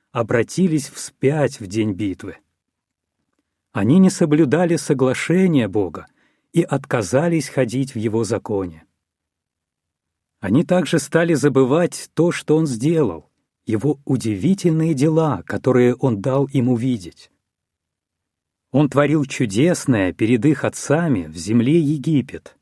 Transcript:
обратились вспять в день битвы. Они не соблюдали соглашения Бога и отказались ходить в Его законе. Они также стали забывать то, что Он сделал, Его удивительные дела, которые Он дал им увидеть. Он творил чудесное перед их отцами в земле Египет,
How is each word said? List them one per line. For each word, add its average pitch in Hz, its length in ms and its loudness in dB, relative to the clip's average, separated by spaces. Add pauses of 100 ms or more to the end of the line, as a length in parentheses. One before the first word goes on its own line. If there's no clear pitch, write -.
(100)
обратились 139 800 0
вспять - 720 -2
в 101 80 -12
день 107 240 -2
битвы. 92 460 -8 (1300)
Они 123 280 2
не 190 100 6
соблюдали 160 640 2
соглашения 143 960 0
Бога 90 400 -6 (440)
и 165 100 2
отказались 139 840 -2
ходить 131 460 -2
в 113 40 -8
Его 110 260 -2
законе. 95 580 -6 (1600)
Они 123 240 0
также 170 340 0
стали 170 360 0
забывать 139 800 0
то, 170 160 2
что - 260 -2
Он 160 100 0
сделал, 127 640 -2 (340)
Его 127 400 -2
удивительные 156 880 0
дела, 151 520 0
которые 123 500 2
Он 120 260 -2
дал 135 260 0
им 131 220 0
увидеть. 117 600 -4 (1400)
Он 143 200 2
творил 143 340 2
чудесное 117 880 0
перед 113 320 0
их 147 200 2
отцами 135 600 -2
в 78 100 -16
земле 113 420 2
Египет, 143 840 -2